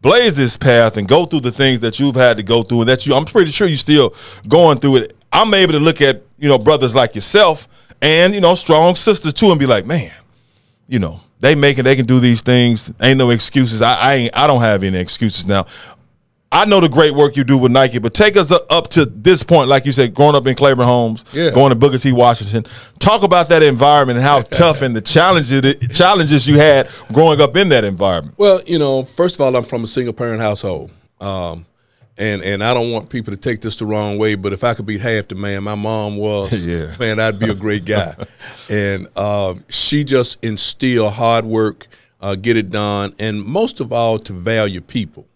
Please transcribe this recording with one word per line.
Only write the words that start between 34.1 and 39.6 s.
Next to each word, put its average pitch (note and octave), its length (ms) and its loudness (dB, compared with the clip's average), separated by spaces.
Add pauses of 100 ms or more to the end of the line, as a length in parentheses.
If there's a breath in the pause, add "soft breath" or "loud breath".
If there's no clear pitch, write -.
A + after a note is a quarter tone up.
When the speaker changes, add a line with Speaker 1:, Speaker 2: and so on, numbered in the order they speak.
Speaker 2:
way, G#2+ 200 -2
but G2 160 -6
if F#2 100 -8
I A#2+ 120 -2
could G#2+ 120 -12
be G#2+ 120 -8
half A2 280 -4
the - 80 -14
man G2 300 -8
my G#2 100 -8
mom G#2 420 -6
was, G2+ 500 -6
Speaker 1:
<laughs> - 20 -8
Yeah. D#2+ 320 -8
Speaker 2:
man, A2 180 -4
I'd A2 220 -4
be A2 100 -2
a G#2 60 -4
great G#2 280 -6
guy. G2 360 -4
Speaker 1:
<laughs> - 500 -20
Speaker 2:
And, G2+ 460 -6
uh, G2+ 380 -4 (140)